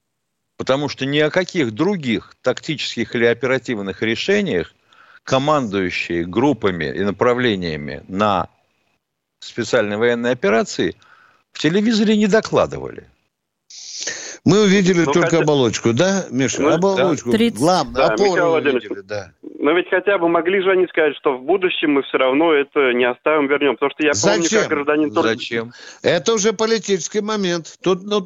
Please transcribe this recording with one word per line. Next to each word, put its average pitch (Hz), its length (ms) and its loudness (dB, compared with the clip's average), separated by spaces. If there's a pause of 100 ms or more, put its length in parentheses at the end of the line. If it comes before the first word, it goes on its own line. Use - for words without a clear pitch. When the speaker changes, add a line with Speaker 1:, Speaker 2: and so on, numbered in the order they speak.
(580)
Speaker 1:
Потому 135 300 0
что - 180 -8
ни 143 120 -2
о 151 120 2
каких 170 420 -2
других 139 680 -2
тактических 123 720 -4
или 117 100 0
оперативных 117 800 -2
решениях 117 720 -2 (500)
командующие 101 1000 0
группами 98 600 0
и 69 180 -6
направлениями 95 1040 -2
на 95 400 0 (920)
специальной 107 560 -2
военной 120 360 0
операции – 190 640 -2 (560)
в - 60 -14
телевизоре 208 580 2
не 208 100 4
докладывали. 82 840 -2 (1400)
Speaker 2:
Мы 202 180 6
увидели 190 420 4
Speaker 3:
Ну, 139 80 0
Speaker 2:
только 170 200 2
Speaker 3:
хотя 165 100 4
Speaker 2:
оболочку, 127 500 2
да, 185 380 0
Миша? 127 320 -2
Speaker 3:
Ну, 151 80 4
Speaker 2:
Оболочку. 175 600 0
Speaker 4:
да. 220 60 4
Тридцать. 226 220 0
Speaker 2:
Главное, 147 360 2
Speaker 3:
Да, 131 200 4
Speaker 2:
опору 196 160 4
Speaker 3:
Михаил 175 180 2
Владимирович, 143 380 0
Speaker 2:
увидели, 98 200 -10
да. 98 260 -10 (260)
Speaker 3:
но 143 140 2
ведь 180 180 0
хотя 196 260 2
бы 170 140 0
могли 175 320 0
же 190 80 0
они 185 160 2
сказать, 151 340 0
что 139 160 0
в 127 60 -12
будущем 165 500 0
мы 139 120 2
всё - 120 -2
равно 135 380 2
это 139 400 2
не 123 100 2
оставим, 143 440 0
вернём. 139 280 2
Потому 139 140 -2
что - 120 -8
я 143 100 2
помню, 190 320 2
Speaker 2:
Зачем? 214 160 0
Speaker 3:
как 160 100 -2
гражданин 147 420 0
Тур-, 165 140 0
Speaker 1:
Зачем? 113 460 -4 (280)
Speaker 2:
Это 170 320 0
уже 220 220 0
политический 208 680 -2
момент. 196 600 -4
Тут, 180 200 0
ну, 208 240 -4